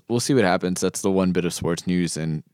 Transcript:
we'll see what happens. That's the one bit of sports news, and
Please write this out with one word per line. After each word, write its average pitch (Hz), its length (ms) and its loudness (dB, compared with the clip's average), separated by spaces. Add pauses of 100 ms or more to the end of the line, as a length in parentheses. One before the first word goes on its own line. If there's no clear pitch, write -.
we'll 117 120 0
see 143 140 0
what 123 100 6
happens. 90 360 2
That's - 220 -2
the 98 80 0
one 95 220 2
bit 87 120 0
of 85 100 -2
sports - 320 -4
news, 90 300 0
and 80 260 -4 (120)